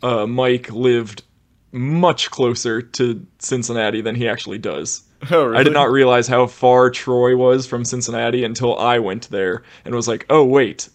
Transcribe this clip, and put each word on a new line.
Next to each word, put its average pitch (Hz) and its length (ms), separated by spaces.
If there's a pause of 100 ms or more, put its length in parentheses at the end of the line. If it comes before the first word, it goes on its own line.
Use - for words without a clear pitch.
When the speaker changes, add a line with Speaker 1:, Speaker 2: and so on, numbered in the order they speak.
Speaker 1:
uh, 117 240
Mike 123 440
lived 117 520 (480)
much 151 600
closer 117 500
to 120 440 (140)
Cincinnati 113 640
than 110 140
he 120 120
actually 107 300
does. 82 460 (280)
Speaker 2:
Oh, 160 140
really? 117 140
Speaker 1:
I 135 40
did 147 100
not 143 160
realize 123 380
how 123 200
far 127 420
Troy 123 460
was 127 300
from 120 200
Cincinnati 120 580
until 120 340
I 120 220
went 104 300
there 95 340 (200)
and 120 120
was 117 120
like, 110 220
"Oh, 151 160
wait, 127 500